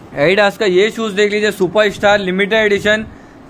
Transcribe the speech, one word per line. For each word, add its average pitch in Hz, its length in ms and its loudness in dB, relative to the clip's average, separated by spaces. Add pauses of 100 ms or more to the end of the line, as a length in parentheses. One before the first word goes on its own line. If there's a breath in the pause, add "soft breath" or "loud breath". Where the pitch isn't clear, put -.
(180)
Adidas 196 380 2
का 220 100 -2
ये 190 240 2
shoes 220 220 -6
देख 202 200 0
लीजिए, 208 200 0
Superstar 202 680 0
Limited 196 400 -2
Edition, 208 460 0 (440 loud breath)